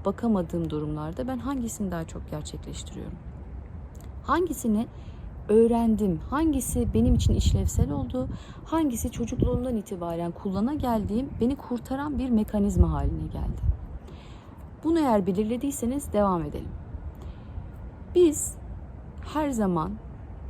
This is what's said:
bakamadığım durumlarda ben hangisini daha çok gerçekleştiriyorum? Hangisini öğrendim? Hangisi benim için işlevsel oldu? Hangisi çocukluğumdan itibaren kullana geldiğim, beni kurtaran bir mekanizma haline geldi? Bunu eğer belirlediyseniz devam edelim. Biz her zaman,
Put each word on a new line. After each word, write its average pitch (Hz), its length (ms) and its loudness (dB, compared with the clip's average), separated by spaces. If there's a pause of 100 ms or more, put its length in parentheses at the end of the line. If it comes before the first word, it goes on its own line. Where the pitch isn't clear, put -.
bakamadığım 180 640 0
durumlarda 151 580 -4
ben 254 100 -4
hangisini 233 540 -4
daha 165 120 -2
çok - 280 -10
gerçekleştiriyorum? - 840 -8 (1080)
Hangisini 247 640 2 (600)
öğrendim? 220 680 6 (100)
Hangisi 262 640 2
benim 233 220 6
için - 180 6
işlevsel - 580 4
oldu? 262 360 -2 (360)
Hangisi 269 480 2
çocukluğumdan 240 640 2
itibaren 170 560 -4
kullana 202 420 0
geldiğim, 233 560 0 (120)
beni 254 140 4
kurtaran 262 640 -4
bir 254 100 0
mekanizma 202 600 4
haline 156 360 -2
geldi? - 340 -4 (1200)
Bunu 330 160 4
eğer 214 280 4
belirlediyseniz 240 880 0
devam 196 300 4
edelim. - 280 -6 (1400)
Biz 339 400 4 (800)
her 294 160 2
zaman, 190 420 2 (580)